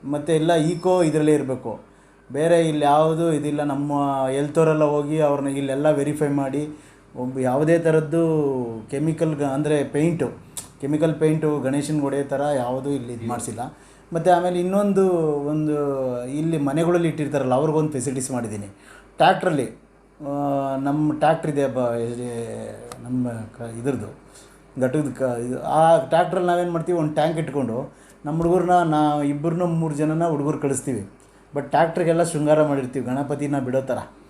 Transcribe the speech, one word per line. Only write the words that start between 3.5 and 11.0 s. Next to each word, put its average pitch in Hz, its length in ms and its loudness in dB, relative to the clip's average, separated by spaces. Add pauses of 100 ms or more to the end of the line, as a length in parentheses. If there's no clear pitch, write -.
ನಮ್ಮ 143 300 -2 (340)
ಹೆಲ್ತ್ 139 320 0
ಅವರೆಲ್ಲ 156 240 4
ಹೋಗಿ 147 360 0
ಅವ್ರನ್ನ 143 280 2
ಇಲ್ಲೆಲ್ಲ 139 440 0
ವೆರಿಫೈ 147 360 0
ಮಾಡಿ, 143 520 -4 (360)
ಒಬ್ಬ 127 240 -6
ಯಾವುದೇ 147 400 2
ಥರದ್ದು 160 420 2 (680)
ಕೆಮಿಕಲ್ 156 440 0
ಗ-, 143 80 -2
ಅಂದರೆ 147 400 0
ಪೇಂಟು, 147 440 0 (540)
ಕೆಮಿಕಲ್ 151 340 0